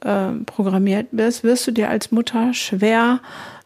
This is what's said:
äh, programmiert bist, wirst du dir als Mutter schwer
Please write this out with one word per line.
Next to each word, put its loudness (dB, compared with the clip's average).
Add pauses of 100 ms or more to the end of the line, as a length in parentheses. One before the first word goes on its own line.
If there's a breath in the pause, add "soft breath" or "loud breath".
äh, -2 (120)
programmiert 0
bist, 0
wirst 2
du 0
dir 0
als -4
Mutter 0
schwer 2 (440 loud breath)